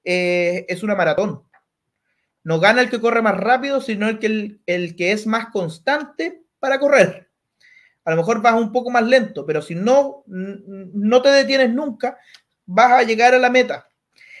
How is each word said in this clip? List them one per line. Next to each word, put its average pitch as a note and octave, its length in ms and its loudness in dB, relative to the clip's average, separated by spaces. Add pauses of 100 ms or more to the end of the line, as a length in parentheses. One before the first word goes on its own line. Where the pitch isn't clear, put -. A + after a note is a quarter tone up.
eh, F3+ 640 -2
es F3+ 140 -8
una G#3 120 -2
maratón. F3+ 480 -2 (1000)
No D#3+ 160 -2
gana A3 220 4
el A#3+ 80 -2
que A#3+ 120 -4
corre A#3 200 0
más G#3+ 140 0
rápido, B3+ 460 -2
sino G#3+ 260 -4
el A3 120 -4
que, A3 80 -2
el, G#3 380 -6
el F3 300 -4
que F3 160 -2
es G#3+ 160 -4
más A3+ 200 -4
constante D4 960 -6 (160)
para C4+ 200 -2
correr. C4 500 2 (760)
A E3 60 -2
lo E3 60 0
mejor G#3 240 -2
vas A#3 120 4
un A3+ 180 0
poco B3 200 -4
más A#3+ 120 2
lento, A3 420 0
pero D3+ 160 -2
si E3 140 -10
no, C4 520 0
n-, G3 340 -12 (320)
no G#3+ 280 2
te C#4 80 2
detienes C4+ 440 2
nunca, C4+ 440 -6 (480)
vas A3 280 4
a B3+ 100 6
llegar A3+ 300 2
a B3+ 60 6
la B3 100 4
meta. B3 380 0 (540)